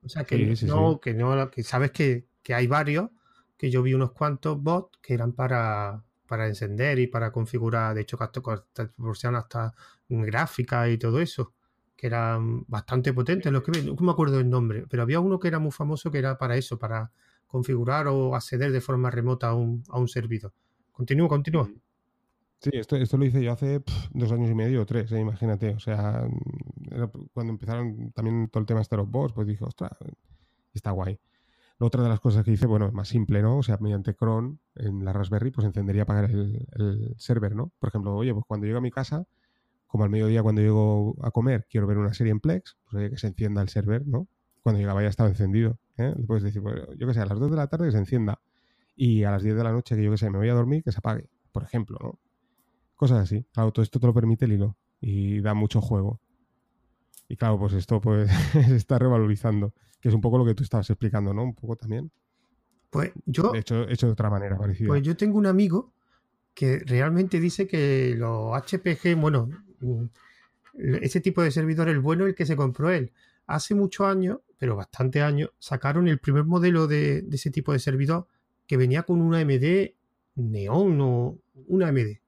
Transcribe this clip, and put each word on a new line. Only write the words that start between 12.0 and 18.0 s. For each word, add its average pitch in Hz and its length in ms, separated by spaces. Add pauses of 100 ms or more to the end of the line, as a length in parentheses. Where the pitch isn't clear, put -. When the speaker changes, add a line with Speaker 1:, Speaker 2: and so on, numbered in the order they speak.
Speaker 1:
eran 113 600
bastante 127 440
potentes 139 400
los 135 100
que 160 100
vi. 165 140
No 143 140
me 175 120
acuerdo 143 280
el 127 100
nombre, 117 400
pero 120 140
había 139 160
uno 185 180
que 180 120
era 160 100
muy 151 120
famoso 151 380
que 143 100
era 131 180
para 123 180
eso, 127 240
para 110 320 (340)
configurar 131 640